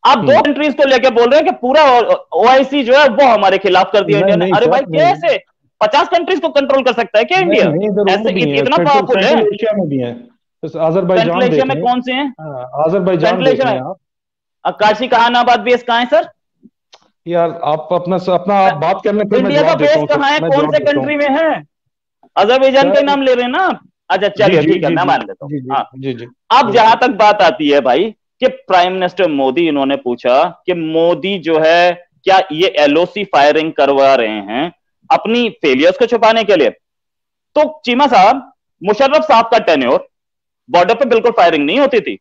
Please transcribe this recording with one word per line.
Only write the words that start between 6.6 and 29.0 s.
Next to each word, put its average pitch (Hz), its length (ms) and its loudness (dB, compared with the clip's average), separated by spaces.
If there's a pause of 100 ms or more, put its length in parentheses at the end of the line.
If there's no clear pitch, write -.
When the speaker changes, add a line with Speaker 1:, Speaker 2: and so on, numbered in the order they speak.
Speaker 1:
कर 247 100 0
सकता 226 260 -2
है 233 60 2
क्या 359 160 -2
Speaker 2:
नहीं, 359 80 -2
Speaker 1:
इंडिया? 214 160 2
Speaker 2:
नहीं, 180 240 -2
इधर 202 120 -4
वो 196 60 0
Speaker 1:
ऐसे 208 260 0
Speaker 2:
भी 185 80 -2
Speaker 1:
इत-, 160 80 -2
Speaker 2:
है, 143 60 -4
Speaker 1:
इतना 247 220 0
Speaker 2:
सेंट्रल, 285 180 2
Speaker 1:
powerful 208 280 0
है? 214 60 0
Speaker 2:
सेंट्रल 226 260 0
Asia 214 180 -4
में 190 160 -4
भी 139 100 -4
है, 120 160 -6
तो - 640 -16
Azerbaijan 175 480 0
Speaker 1:
Central 170 220 0
एशिया 160 160 0
Speaker 2:
देख - 20 -4
Speaker 1:
में 269 80 -4
Speaker 2:
लें। - 100 -6
Speaker 1:
कौन 247 160 -2
से 247 120 -8
हैं? 269 280 -6
Speaker 2:
हाँ, 143 460 -8
Azerbaijan 185 440 -2
Speaker 1:
Central 185 140 -4
Speaker 2:
देख 262 160 0
Speaker 1:
एशिया 247 120 -2
Speaker 2:
लें 131 80 -4
Speaker 1:
में। 135 80 -10
Speaker 2:
आप। 196 80 -12 (680)
Speaker 1:
अ, 175 60 -2
काशी 214 380 -2
कहाँ, 233 220 2
नाबाद 240 300 2
भी 240 160 0
कहाँ 240 240 -2
है 247 60 -4
सर? 311 220 0 (1000)
Speaker 2:
यार, 170 380 -2
आप 151 280 -4
अपना 175 260 -4
स-, 185 120 -6
अपना 180 240 -2
आप 190 200 2
बात 170 300 -4
कर 208 80 0
लें, 208 120 -2
फिर 202 80 -6
मैं 208 60 2
Speaker 1:
इंडिया 262 220 0
का - 60 2
Speaker 2:
जवाब 320 120 0
देता 294 120 0
Speaker 1:
base 311 100 2
Speaker 2:
हूँ, 302 80 -4
सर, 294 80 0
Speaker 1:
कहाँ 285 140 -2
है, 294 100 -2
Speaker 2:
मैं 330 100 -2
Speaker 1:
कौन 277 100 2
Speaker 2:
जवाब 302 140 -2
Speaker 1:
से 302 40 2
Speaker 2:
देता 285 120 -2
हूँ। 285 100 -2
Speaker 1:
country 285 160 -4
में 285 220 -2
है? 285 260 -2 (720)
अजरबैजान 262 480 2
का 277 60 0
ही 294 60 2
Speaker 2:
सर, 285 80 2
Speaker 1:
नाम 277 180 -2
ले 254 120 2
रहे 240 100 -2
हैं 247 60 -6
ना 285 80 -4
आप? 370 220 -2 (300)
अच्छा, 196 180 -2
Speaker 2:
जी, 202 160 -2
Speaker 1:
चलिए, 185 160 2
Speaker 2:
जी, 147 60 0
Speaker 1:
ठीक 180 160 0
है, 170 60 -2
Speaker 2:
जी, 170 60 -2
Speaker 1:
मैं 160 80 -2
Speaker 2:
जी, 185 60 -2
Speaker 1:
मान 139 120 0
लेता - 240 -14
हूँ। 143 80 -12
Speaker 2:
जी, 143 80 -8
जी, 127 120 -14
Speaker 1:
हाँ। 139 160 -4 (100)
Speaker 2:
जी, 135 160 -8
जी। 117 120 -16 (240)
Speaker 1:
अब 254 160 4
Speaker 2:
जी। 208 60 -4
Speaker 1:
जहां 226 240 4
तक 247 120 0
बात 208 340 2
आती 156 280 0
है 143 100 4
भाई 143 340 -2 (260)
कि 254 80 0
Prime 185 440 0
Minister 180 360 -2